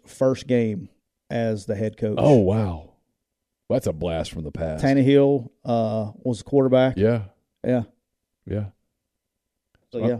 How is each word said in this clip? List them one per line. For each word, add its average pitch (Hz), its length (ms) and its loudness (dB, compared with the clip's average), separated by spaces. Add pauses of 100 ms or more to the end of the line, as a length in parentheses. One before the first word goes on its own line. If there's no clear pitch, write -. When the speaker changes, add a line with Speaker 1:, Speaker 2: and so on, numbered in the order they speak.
Speaker 1:
first 131 400 -2
game 110 420 -2 (400)
as 113 380 -4
the 107 80 -4
head 107 240 -6
coach. 107 200 -4
Speaker 2:
Oh, 135 200 6
wow. 95 500 0 (800)
That's 123 160 -2
a 87 80 -2
blast 78 380 -6
from 80 120 -10
the 73 80 -12
past. 80 320 -6
Speaker 1:
Tannehill, 139 640 4 (160)
uh, 110 520 -2
was 123 220 -4
the - 60 -16
quarterback. 131 540 2
Speaker 2:
Yeah. 110 240 2 (420)
Speaker 1:
Yeah. 123 200 0 (600)
Speaker 2:
Yeah. 101 200 -6 (1300)
Speaker 1:
So, 127 120 -6
Speaker 2:
Un-, 117 80 2
Speaker 1:
yeah. 120 80 -2